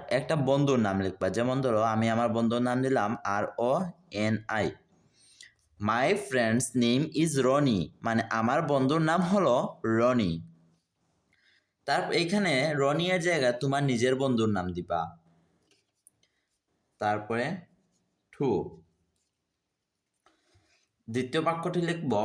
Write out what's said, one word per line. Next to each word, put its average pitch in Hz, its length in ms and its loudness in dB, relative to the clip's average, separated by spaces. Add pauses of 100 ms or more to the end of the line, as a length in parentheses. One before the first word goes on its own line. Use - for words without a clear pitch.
একটা 139 260 0
বন্ধুর 139 440 2
নাম 98 200 2
লিখবা। 95 300 -2
যেমন 123 320 -2
ধরো, 117 200 2
আমি 113 280 0
আমার 117 200 2
বন্ধুর 117 300 0
নাম 123 200 0
নিলাম 123 440 0
আর 101 200 -2 (140)
ও 131 240 0 (300)
এন 107 260 -2 (100)
আই। 104 240 -2 (1080)
My 120 320 0
friend's 127 680 0
name 120 300 2
is 147 300 0
রনি, 127 480 2 (120)
মানে 113 280 0
আমার 117 320 0
বন্ধুর 143 400 0
নাম 165 200 2
হলো 175 640 2
রনি। 113 560 2 (1400)
তারপর 170 260 -2
এইখানে 165 600 0
রনি 147 380 2
এর 185 100 0
জায়গায় 156 320 2
তোমার 139 300 -2
নিজের 127 320 2
বন্ধুর 127 340 0
নাম 90 240 -2
দিবা। 85 440 -6 (1800)
তারপরে 113 580 -2 (760)
টু, 101 500 -2 (2250)
দ্বিতীয় 127 340 -2
বাক্যটি 165 380 -2
লিখব, 165 320 -2 (120)